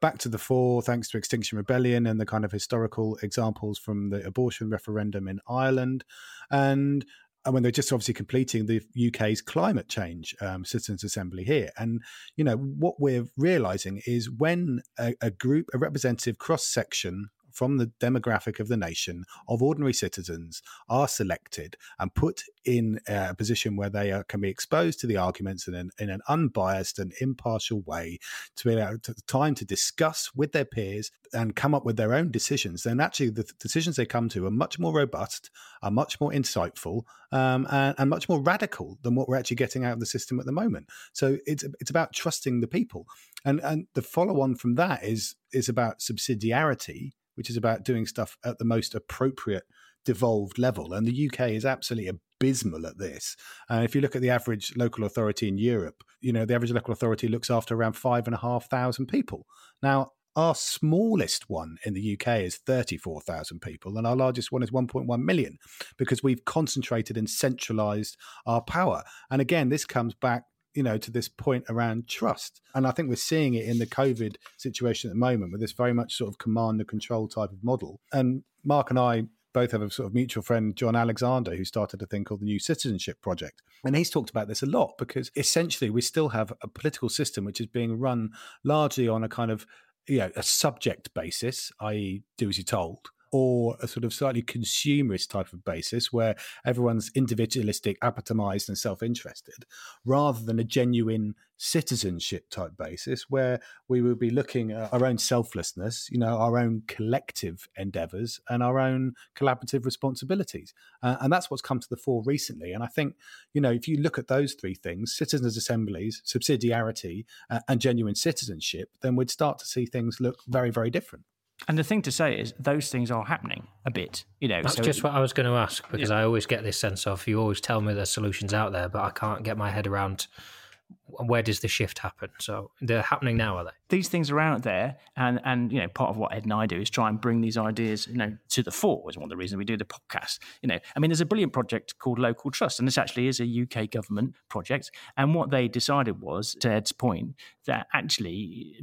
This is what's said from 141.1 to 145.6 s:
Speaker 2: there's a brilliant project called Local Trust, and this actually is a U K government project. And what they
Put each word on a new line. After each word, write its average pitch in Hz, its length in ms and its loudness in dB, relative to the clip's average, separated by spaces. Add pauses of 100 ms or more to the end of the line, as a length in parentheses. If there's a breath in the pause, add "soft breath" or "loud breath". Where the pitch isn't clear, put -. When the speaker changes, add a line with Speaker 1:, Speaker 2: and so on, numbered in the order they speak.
Speaker 2:
there's 160 100 2
a 165 60 2
brilliant 190 260 2
project - 460 -2
called 123 220 0
Local 123 320 0
Trust, - 260 0
and 123 80 2
this 131 120 2
actually 123 280 0
is 131 140 0
a 120 60 0
U 120 200 0
K 110 220 -4
government 107 460 -2 (140 loud breath)
project. 120 440 -4 (240 loud breath)
And 139 180 4
what 151 160 2
they 127 160 4